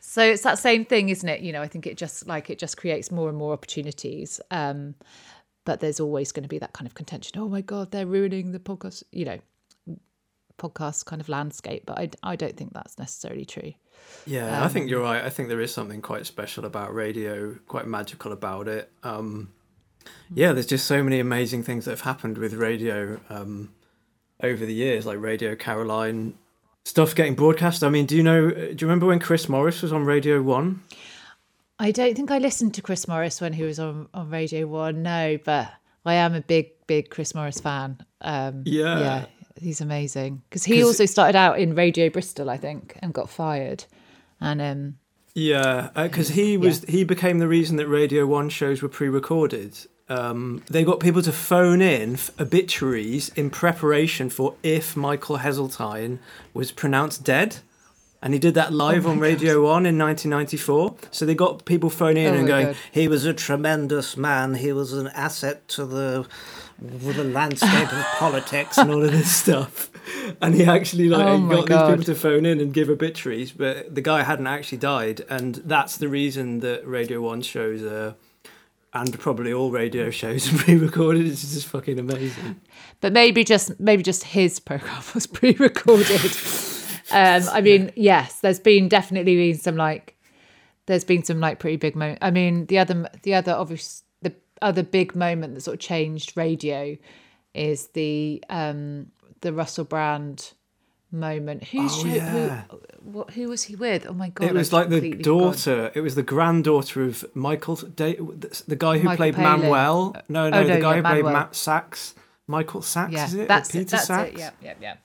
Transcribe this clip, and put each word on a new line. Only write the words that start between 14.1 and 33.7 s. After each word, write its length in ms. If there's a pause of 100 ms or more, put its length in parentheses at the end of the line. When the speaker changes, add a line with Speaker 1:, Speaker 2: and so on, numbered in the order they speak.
Speaker 2:
Yeah, 400
I 40
think 160
Speaker 1:
Um, 60
Speaker 2:
you're 120
right. 220
I 60
think 180
there 120
is 140
something 260
quite 260
special 380
about 300
radio, 600 (100)
quite 220
magical 420
about 380
it. 240 (100)
Um, 480 (540)
Speaker 1:
Mm. 40 (280)
Speaker 2:
yeah, 160
there's 140
just 200
so 160
many 160
amazing 460
things 220
that 40
have 120
happened 360
with 160
radio, 640 (100)
um, 420 (760)
over 200
the 100
years, 320
like 120
Radio 380
Caroline, 800 (520)
stuff 280
getting 200
broadcast. 480
I 60
mean, 160
do 100
you 80
know, 280
do 100
you 220
remember 240
when 120
Chris 300
Morris 320
was 100
on 140
Radio 380
One? 400 (960)
Speaker 1:
I 120
don't 240
think 160
I 60
listened 380
to 80
Chris 260
Morris 320
when 140
he 80
was 160